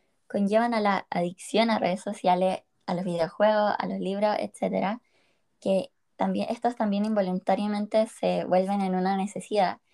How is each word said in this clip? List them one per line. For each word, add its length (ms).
conllevan 460
a 60
la 300
adicción 600
a 80
redes 240
sociales, 600
a 80
los 100
videojuegos, 720
a 100
los 120
libros, 400
etcétera, 600
que 300
también, 300
estos 260
también 300
involuntariamente 1000
se 380
vuelven 380
en 120
una 220
necesidad 600